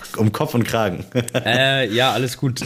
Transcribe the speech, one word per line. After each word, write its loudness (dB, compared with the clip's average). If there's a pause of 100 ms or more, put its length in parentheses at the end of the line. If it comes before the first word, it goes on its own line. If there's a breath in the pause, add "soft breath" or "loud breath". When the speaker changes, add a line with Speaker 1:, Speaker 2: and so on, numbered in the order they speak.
(180)
Speaker 1:
um 4
Kopf -2
und 4
Kragen. 0
<laughs> -2
Speaker 2:
Äh, 2
ja, 2
alles -2
gut. -2